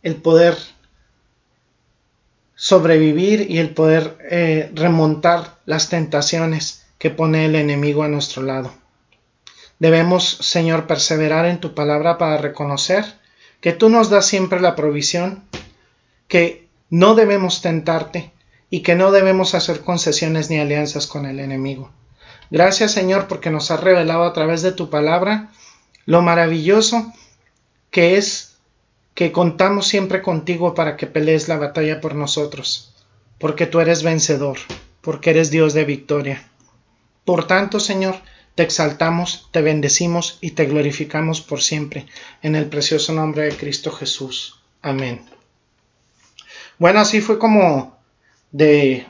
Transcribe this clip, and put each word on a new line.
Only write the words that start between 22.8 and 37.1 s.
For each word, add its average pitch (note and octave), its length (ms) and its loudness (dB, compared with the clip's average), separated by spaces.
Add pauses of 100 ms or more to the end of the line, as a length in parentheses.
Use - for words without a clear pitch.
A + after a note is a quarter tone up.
Señor, F#3+ 360 0
porque E3+ 220 -6
nos D#3 200 -4
has D#3+ 100 -2
revelado E3+ 440 2
a E3+ 80 -2
través D#3+ 300 -2
de F#3 100 0
tu F3 160 -8
palabra F3+ 600 -2 (560)
lo E3+ 160 4
maravilloso E3+ 880 2 (800)
que F3+ 260 4
es - 400 -4 (600)
que E3 160 -2
contamos F#3 560 0
siempre F#3+ 320 -2
contigo E3+ 540 -4
para D3+ 240 -2
que C#3+ 80 -8
pelees D#3 420 0
la D#3+ 80 -2
batalla D3+ 460 -4
por D3+ 120 -8
nosotros, D3 800 -6 (440)
porque D3+ 280 -2
tú E3 140 0
eres D#3+ 220 2
vencedor, D3+ 560 -2 (420)
porque D3+ 300 -2
eres D#3+ 200 2
Dios D#3 220 2
de D3+ 140 0
victoria. C#3 600 -6 (760)